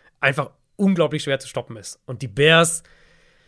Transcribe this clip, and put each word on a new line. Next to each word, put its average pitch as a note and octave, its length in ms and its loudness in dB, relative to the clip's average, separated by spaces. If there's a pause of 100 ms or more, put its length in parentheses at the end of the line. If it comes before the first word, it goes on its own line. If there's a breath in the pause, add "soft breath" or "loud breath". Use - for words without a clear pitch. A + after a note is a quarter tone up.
(200 soft breath)
einfach C#3 300 0 (240)
unglaublich E3+ 480 0
schwer C#3 160 -2
zu - 100 -16
stoppen A#2+ 280 -10
ist. - 280 -18
Und B2+ 180 -12
die B2+ 60 -8
Bears, D#3+ 540 4 (640 soft breath)